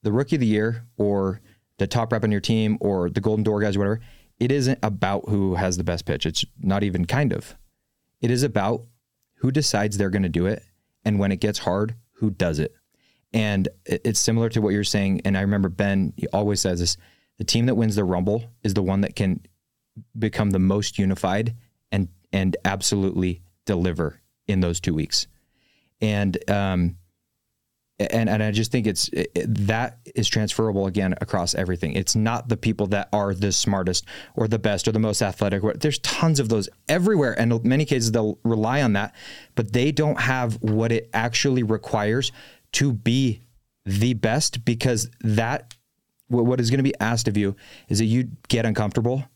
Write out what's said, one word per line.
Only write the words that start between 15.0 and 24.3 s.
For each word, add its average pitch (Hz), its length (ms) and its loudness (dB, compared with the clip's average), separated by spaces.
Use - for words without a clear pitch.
and 98 100 2
I 95 60 0
remember 98 260 2
Ben, 98 480 0
he - 120 -6
always 101 340 0
says 87 180 0
this, 87 160 0
"The 110 80 -6
team 117 220 0
that 127 80 2
wins 110 220 2
the 101 80 0
Rumble 92 400 0
is 104 100 0
the 98 100 0
one 95 200 2
that - 140 -4
can 95 260 -2
become 107 320 0
the 95 80 2
most 98 400 2
unified 98 560 0
and, 95 160 0
and 95 320 2
absolutely 95 800 0
deliver 87 540 -2